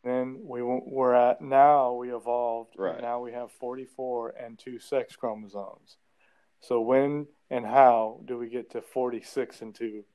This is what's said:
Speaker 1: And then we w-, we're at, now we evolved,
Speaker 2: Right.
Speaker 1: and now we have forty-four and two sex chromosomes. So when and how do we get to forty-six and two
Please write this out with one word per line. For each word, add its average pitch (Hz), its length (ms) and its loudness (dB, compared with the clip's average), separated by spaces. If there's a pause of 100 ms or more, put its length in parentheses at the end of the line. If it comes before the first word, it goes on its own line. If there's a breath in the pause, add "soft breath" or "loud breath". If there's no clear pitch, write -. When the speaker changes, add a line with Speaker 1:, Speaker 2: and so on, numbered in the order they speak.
Speaker 1:
And 123 100 -4
then 131 340 -6
we 123 120 -10
w-, 123 260 -4
we're 131 280 2
at, 123 280 4
now 139 520 6
we 123 220 -8
evolved, 117 600 -4
Speaker 2:
Right. 92 160 -2
Speaker 1:
and - 80 -10
now 120 180 -6
we 120 140 -12
have 120 180 -12
forty-four 127 760 -8
and 117 280 -16
two 123 220 -16
sex - 380 -4
chromosomes. 104 800 -10 (640)
So 120 200 0
when 139 460 2 (220)
and 120 160 -4
how 117 600 6
do 123 120 -8
we 120 100 -8
get 117 240 -8
to 113 100 -8
forty-six 123 840 -6
and 110 100 -14
two 107 420 -10